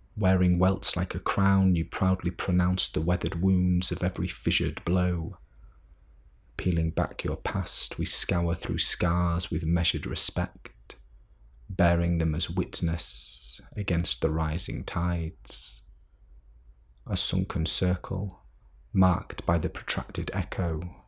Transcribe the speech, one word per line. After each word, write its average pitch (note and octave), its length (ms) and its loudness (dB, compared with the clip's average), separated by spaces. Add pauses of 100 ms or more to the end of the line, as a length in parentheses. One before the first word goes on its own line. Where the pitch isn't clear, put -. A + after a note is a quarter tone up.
(160)
Wearing F#2 420 4
welts F#2 380 2
like F2 180 -4
a F2 60 -4
crown, G2 560 4
you E2 80 0
proudly F#2 480 0
pronounce F2+ 560 0
the F2+ 120 -2
weathered E2+ 400 0
wounds F2+ 520 2
of E2 100 -4
every F2+ 240 -2
fissured - 580 -2
blow. F2+ 540 0 (1160)
Peeling E2 340 0
back - 320 -4
your D2 140 -2
past, - 600 -4
we E2 80 -4
scour E2+ 520 2
through E2+ 220 -6
scars F2 760 2
with E2 120 -2
measured D#2+ 400 0
respect, - 920 -6 (720)
bearing F2 480 4
them D#2+ 160 2
as D#2+ 160 -4
witness - 1080 -2 (160)
against E2+ 440 -2
the D#2 100 2
rising D#2+ 520 -2
tides. - 1000 -6 (1200)
A G#2 100 0
sunken F#2 500 0
circle, F#2 720 -2 (520)
marked F#2 540 2
by E2+ 120 4
the E2 100 -2
protracted - 680 -6
echo E2+ 480 -4 (260)